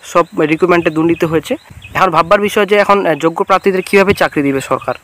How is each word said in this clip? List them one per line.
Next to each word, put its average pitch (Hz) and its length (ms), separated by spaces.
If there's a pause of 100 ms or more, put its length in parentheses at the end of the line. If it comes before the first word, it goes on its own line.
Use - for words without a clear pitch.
সব 170 220 (160)
রিক্রুটমেন্টে 170 500
দুর্নীতি 165 360
হয়েছে। 160 300 (380)
এখন 185 160
ভাববার 170 300
বিষয় 208 260
যে 208 100
এখন, 202 300
আহ, 160 80
যোগ্য 165 300
প্রার্থীদের 185 380
কীভাবে 196 320
চাকরি 156 280
দিবে 135 180
সরকার? 127 440